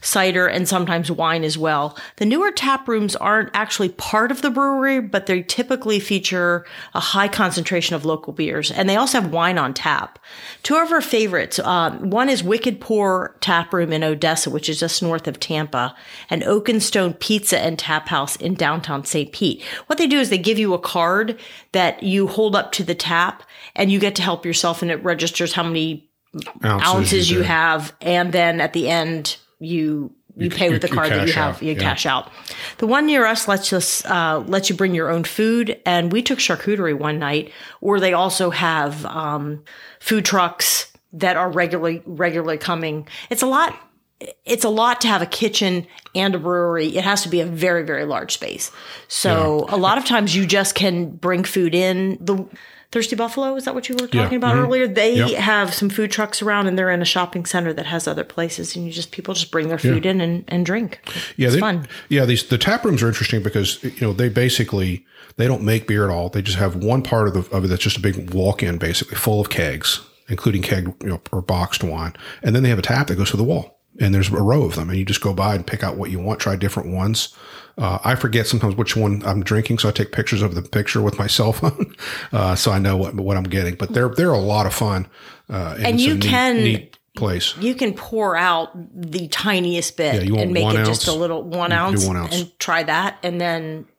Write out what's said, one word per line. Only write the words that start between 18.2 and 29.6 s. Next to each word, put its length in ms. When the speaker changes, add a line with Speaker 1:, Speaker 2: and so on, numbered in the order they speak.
Speaker 1:
in 180
downtown 380
Saint 280
Pete. 300
What 120
they 80
do 120
is 120
they 80
give 200
you 160
a 40
card 600
that 300
you 240
hold 280
up 180
to 120
the 100
tap, 480
and 160
you 80
get 180
to 60
help 220
yourself, 380
and 80
it 120
registers 520
how 80
many 480
Speaker 2:
Ounces 240
Speaker 1:
ounces 420
Speaker 2:
you 80
Speaker 1:
you 40
Speaker 2:
do. 60
Speaker 1:
have, 540
and 300
then 280
at 140
the 160
end, 480